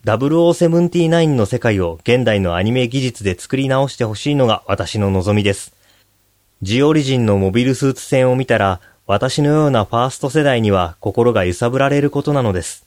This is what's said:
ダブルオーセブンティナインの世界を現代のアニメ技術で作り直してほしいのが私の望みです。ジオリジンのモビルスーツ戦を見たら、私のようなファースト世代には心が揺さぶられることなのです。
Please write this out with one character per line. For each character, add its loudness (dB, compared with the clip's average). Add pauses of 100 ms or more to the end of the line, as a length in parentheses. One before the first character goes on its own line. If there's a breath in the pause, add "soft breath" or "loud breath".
ダ 2
ブ -2
ル 2
オ 4
ー -4
セ 0
ブ 2
ン 2
テ -2
ィ 2
ナ 2
イ 2
ン 2
の 2
世 -4
界 0
を -4
現 2
代 2
の 0
ア 0
ニ 0
メ 0
技 -4
術 -6
で -2
作 -6
り -2
直 0
し -14
て -2
ほ -6
し -4
い 0
の 2
が 0
私 -4
の 2
望 0
み 2
で 2
す。 -12 (880 soft breath)
ジ -2
オ 4
リ 2
ジ -2
ン 0
の 2
モ 0
ビ 0
ル 0
ス -2
ー 0
ツ -14
戦 2
を 0
見 -4
た 0
ら、 0 (260 soft breath)
私 -2
の 2
よ 2
う 2
な 2
フ -4
ァ 2
ー -4
ス -16
ト -4
世 0
代 2
に 2
は 0
心 0
が 0
揺 -2
さ -2
ぶ -2
ら 0
れ 0
る 0
こ -4
と -2
な 0
の 0
で -4
す。 -16